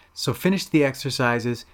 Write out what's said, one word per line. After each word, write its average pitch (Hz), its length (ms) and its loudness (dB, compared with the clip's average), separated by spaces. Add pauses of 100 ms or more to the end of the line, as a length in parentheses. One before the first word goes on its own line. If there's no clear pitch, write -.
(140)
So - 200 -4
finish 185 300 0
the 147 220 4
exercises 120 880 -2